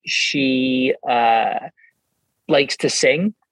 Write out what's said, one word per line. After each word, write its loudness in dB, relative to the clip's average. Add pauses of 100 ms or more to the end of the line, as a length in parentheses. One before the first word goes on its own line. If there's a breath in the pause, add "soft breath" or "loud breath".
she, 0 (140)
uh, 0 (800 soft breath)
likes 2
to -2
sing. 0 (180)